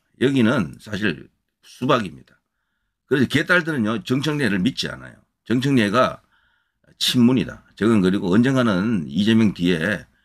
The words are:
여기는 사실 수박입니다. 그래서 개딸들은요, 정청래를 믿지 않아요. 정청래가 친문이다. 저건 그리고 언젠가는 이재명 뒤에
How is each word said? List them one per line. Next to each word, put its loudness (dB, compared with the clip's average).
여기는 0
사실 -6
수박입니다. -6
그래서 0
개딸들은요, -2
정청래를 -2
믿지 -2
않아요. -14
정청래가 0
친문이다. 0
저건 2
그리고 0
언젠가는 2
이재명 2
뒤에 -2